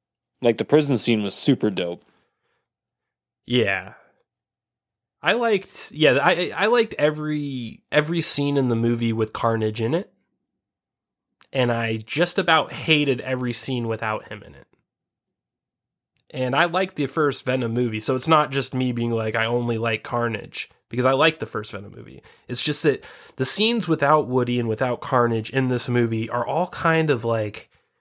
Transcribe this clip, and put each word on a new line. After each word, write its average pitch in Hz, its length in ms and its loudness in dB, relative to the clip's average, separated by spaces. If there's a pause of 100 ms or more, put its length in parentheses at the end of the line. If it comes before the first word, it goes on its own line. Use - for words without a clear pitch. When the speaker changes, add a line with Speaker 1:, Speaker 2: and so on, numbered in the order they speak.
(420)
Speaker 1:
Like, 120 160 2
the 110 60 -2
prison 143 340 4
scene 110 240 2
was 101 140 -4
super 117 340 2
dope. 87 320 -4 (1400)
Speaker 2:
Yeah. 98 480 -2 (1300)
I 175 120 2
liked, 226 580 -2
yeah, 143 280 4
I, 165 360 2
I 180 100 0
liked 233 320 2
every, 147 960 -4
every 151 300 0
scene 143 340 0
in 131 120 2
the 117 60 2
movie 117 380 2
with 110 200 -2
Carnage 110 480 0
in 117 140 0
it. 185 180 -4 (1400)
And 127 180 0
I 113 280 -2
just 156 420 -2
about 160 320 2
hated 147 480 0
every 127 320 -4
scene 120 340 -4
without 110 420 -4
him 104 140 -14
in - 140 -20
it. - 100 -20 (1600)
And 127 260 -2
I 160 80 4
liked 180 320 -2
the 147 100 0
first 147 380 -2
Venom 127 280 -2
movie, 113 280 0
so 131 160 -2
it's 123 100 -4
not 151 240 4
just 135 240 -4
me 127 160 0
being 117 200 -2
like, 110 260 -2
"I 113 80 0
only 120 340 0
like 113 240 -2
Carnage," - 680 -4 (180)
because 123 160 -2
I 131 80 4
like 156 260 2
the 110 80 -8
first 107 260 -8
Venom 101 220 -14
movie. 110 280 -20 (260)
It's 123 160 -4
just 147 200 -2
that 139 200 2 (320)
the 131 80 0
scenes 214 420 2
without 151 420 2
Woody 123 300 2
and 117 100 0
without 120 340 -2
Carnage 117 480 2
in 131 180 0
this 123 220 0
movie 113 400 2
are 120 160 -2
all 165 220 -2
kind 160 420 2
of, 117 140 2
like, 110 460 -2 (300)